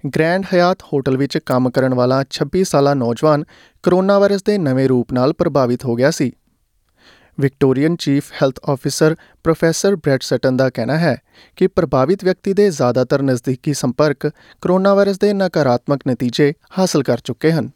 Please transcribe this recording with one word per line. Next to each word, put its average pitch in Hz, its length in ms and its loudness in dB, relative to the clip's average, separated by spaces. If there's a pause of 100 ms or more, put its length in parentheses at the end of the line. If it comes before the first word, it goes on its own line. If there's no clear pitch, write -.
ਗ੍ਰੈਂਡ 165 360 0 (100)
ਹਯਾਤ 180 280 2
ਹੋਟਲ 135 340 -2
ਵਿੱਚ 135 200 -4 (100)
ਕੰਮ 127 240 0
ਕਰਨ 131 240 0
ਵਾਲਾ 127 360 0
ਛੱਬੀ 180 340 -2
ਸਾਲਾ 143 300 2
ਨੌਜਵਾਨ 143 500 0 (380)
ਕੋਰੋਨਾ 190 360 2
ਵਾਇਰਸ 196 240 2
ਦੇ 208 160 0
ਨਵੇਂ 135 300 0
ਰੂਪ 123 240 0
ਨਾਲ 127 200 0
ਪ੍ਰਭਾਵਿਤ 135 520 0
ਹੋ 120 120 -2
ਗਿਆ 127 140 2
ਸੀ। 143 200 -4 (1080)
ਵਿਕਟੋਰੀਅਨ 139 560 2
ਚੀਫ 143 360 -2 (100)
ਹੈਲਥ 135 180 -2 (100)
ਆਫਿਸਰ 151 460 0 (280)
ਪ੍ਰੋਫੈਸਰ 165 520 0
ਬ੍ਰੈਟ 139 260 -2
ਸਟਨ 127 340 -2
ਦਾ 131 140 0
ਕਹਿਣਾ 127 280 -4
ਹੈ 160 180 0 (400)
ਕਿ 180 100 2
ਪ੍ਰਭਾਵਿਤ 165 580 0
ਵਿਅਕਤੀ 185 280 -2
ਦੇ 202 180 2
ਜ਼ਿਆਦਾਤਰ 127 520 0
ਨਜ਼ਦੀਕੀ 131 520 -2
ਸੰਪਰਕ 147 560 -2 (300)
ਕੋਰੋਨਾ 190 340 2
ਵਾਇਰਸ 196 240 0
ਦੇ 208 140 0
ਨਕਾਰਾਤਮਕ 143 760 -2
ਨਤੀਜੇ 127 440 0 (260)
ਹਾਸਲ 175 240 0
ਕਰ 123 220 -2
ਚੁੱਕੇ 151 280 -2
ਹਨ। 135 240 -4